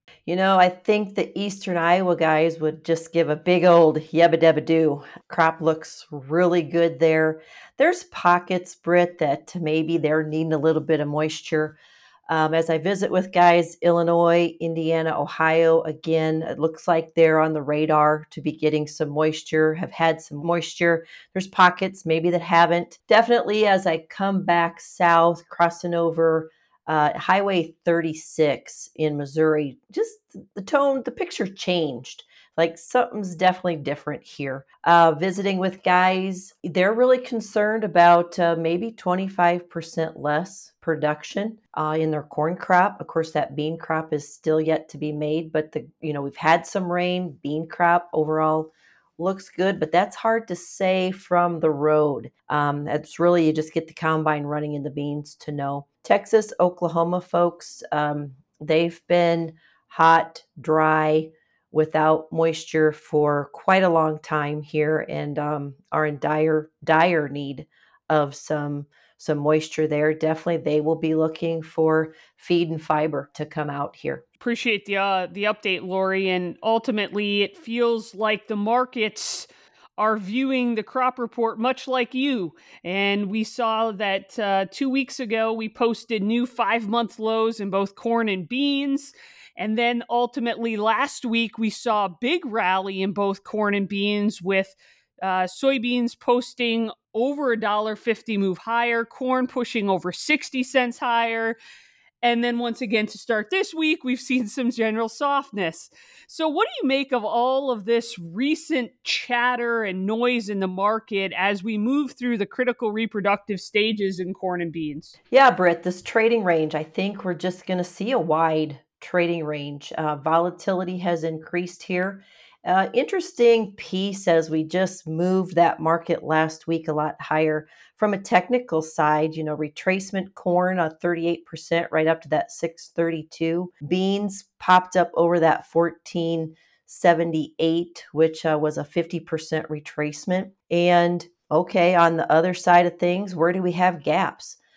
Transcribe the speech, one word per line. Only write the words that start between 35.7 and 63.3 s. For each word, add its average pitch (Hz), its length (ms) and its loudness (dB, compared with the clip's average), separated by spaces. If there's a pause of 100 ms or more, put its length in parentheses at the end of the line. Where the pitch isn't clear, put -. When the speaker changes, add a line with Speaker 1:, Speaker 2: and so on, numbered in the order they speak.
Speaker 1:
guys, 185 720 0 (100)
they're 185 300 2
really 254 240 4
concerned 220 680 -2
about, 175 540 4
uh, 170 220 2
maybe 175 320 -2
twenty-five 180 800 0
percent 160 500 -6
less 147 600 -4
production, 156 760 -4 (180)
uh, 156 220 -2
in 160 140 0
their 151 120 -4
corn 160 340 -4
crop. 190 420 2
Of - 80 -14
course, 160 240 -2
that 139 240 -2
bean 156 220 -4
crop 160 340 -4
is 147 200 -4
still 156 280 0
yet 156 300 -2
to - 80 -18
be 151 160 -6
made, 151 400 -4
but 156 180 -2
the, 139 160 -8 (140)
you 156 100 -6
know, 143 100 -6
we've 139 140 -8
had 165 320 2
some 185 240 -4
rain, 180 500 -4
bean 151 260 -4
crop 175 440 0
overall 156 600 0 (460)
looks 190 320 -6
good, 190 300 -2
but - 140 -4
that's 196 240 0
hard 226 320 -2
to 180 60 -6
say 185 560 -2
from 175 500 0
the 156 100 4
road. 147 580 2 (200)
Um, 147 380 0
it's - 300 -6
really, 170 300 4
you 156 60 4
just 156 200 -4
get 165 140 -2
the - 60 -20
combine 156 500 0
running 147 300 -6
in 147 100 -6
the 135 60 -8
beans 147 460 -8
to - 180 -12
know. 143 340 -6 (160)
Texas, 208 560 2
Oklahoma 175 640 0
folks, 170 600 -2 (120)
um, 147 400 -2 (260)
they've 165 480 0
been 170 460 2 (340)
hot, - 560 4 (160)
dry, 156 720 2 (420)
without 156 600 2
moisture 160 600 0
for 147 640 -2